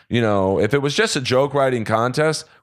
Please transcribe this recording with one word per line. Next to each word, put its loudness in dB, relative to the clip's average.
you 0
know, 2
if 0
it 0
was -4
just 0
a -2
joke 0
writing 0
contest, 0